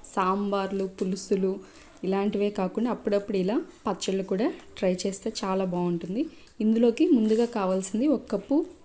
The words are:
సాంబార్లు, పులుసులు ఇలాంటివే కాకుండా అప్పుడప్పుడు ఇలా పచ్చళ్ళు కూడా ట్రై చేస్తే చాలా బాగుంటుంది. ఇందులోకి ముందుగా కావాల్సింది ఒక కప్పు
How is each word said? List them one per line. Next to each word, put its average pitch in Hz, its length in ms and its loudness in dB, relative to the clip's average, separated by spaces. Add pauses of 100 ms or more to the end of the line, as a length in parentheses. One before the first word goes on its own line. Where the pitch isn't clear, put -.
(120)
సాంబార్లు, 196 720 -2 (140)
పులుసులు 190 520 -2 (540)
ఇలాంటివే 202 540 0
కాకుండా 214 360 -2
అప్పుడప్పుడు 202 480 0
ఇలా 208 140 0 (300)
పచ్చళ్ళు 190 440 -2
కూడా 208 160 0 (300)
ట్రై 185 160 2 (100)
చేస్తే 196 260 -2 (120)
చాలా 190 240 0 (100)
బాగుంటుంది. 175 480 -2 (400)
ఇందులోకి 226 420 4 (120)
ముందుగా 220 300 4 (100)
కావాల్సింది 190 580 0
ఒక - 80 -6 (100)
కప్పు 240 240 0 (260)